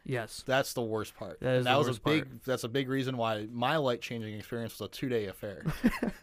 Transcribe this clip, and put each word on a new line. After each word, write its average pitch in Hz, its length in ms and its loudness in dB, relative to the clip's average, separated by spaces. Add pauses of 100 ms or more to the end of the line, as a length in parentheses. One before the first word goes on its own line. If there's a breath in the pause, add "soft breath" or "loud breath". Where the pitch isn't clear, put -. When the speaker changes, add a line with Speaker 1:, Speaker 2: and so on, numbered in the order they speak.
Speaker 1:
Yes. 120 400 -6
Speaker 2:
That's 131 280 2
the 123 100 -2
worst 107 320 -2
part. 90 240 -10
Speaker 1:
That 127 160 2
is - 20 6
Speaker 2:
And 127 80 4
that 123 80 4
Speaker 1:
the 139 60 8
Speaker 2:
was 147 80 4
a - 40 2
Speaker 1:
worst 113 120 -4
Speaker 2:
big, 151 260 4
Speaker 1:
part. 123 160 -16
Speaker 2:
that's 127 180 0
a 123 60 -2
big 131 180 0
reason 131 300 0
why 110 340 0
my 123 260 2
light 127 240 2
changing 110 340 -6
experience 113 440 -6
was 104 80 -6
a - 40 -10
two-day 120 340 0
affair. 95 440 -8
Speaker 1:
<laughs> - 360 2 (180)